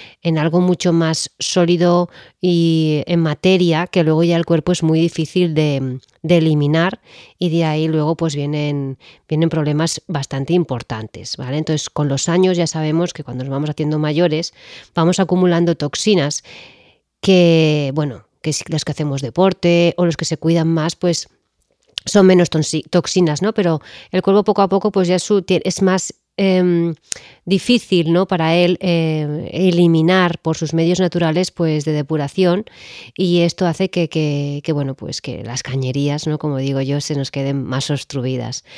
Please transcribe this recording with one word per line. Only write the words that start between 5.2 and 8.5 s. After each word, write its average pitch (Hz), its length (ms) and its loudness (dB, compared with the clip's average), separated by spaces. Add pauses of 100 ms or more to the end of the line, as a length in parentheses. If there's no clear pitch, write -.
de, 135 460 -2 (220)
de 170 140 2
eliminar? 160 640 2 (380)
Y 180 120 -2
de 165 140 0
ahí 156 220 0
luego, 156 300 0
pues, 160 180 -2
vienen, 143 640 -4 (300)